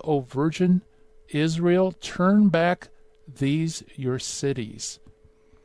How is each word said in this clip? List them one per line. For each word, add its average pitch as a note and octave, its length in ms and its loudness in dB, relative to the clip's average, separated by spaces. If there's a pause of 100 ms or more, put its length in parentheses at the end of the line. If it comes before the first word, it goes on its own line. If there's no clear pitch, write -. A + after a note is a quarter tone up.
O D3 180 0
virgin D#3+ 600 0 (460)
Israel, E3+ 640 0
turn G3+ 540 2
back E3+ 420 0 (380)
these D3+ 560 -2 (120)
your B2+ 240 -4
cities." B2+ 800 -8 (640)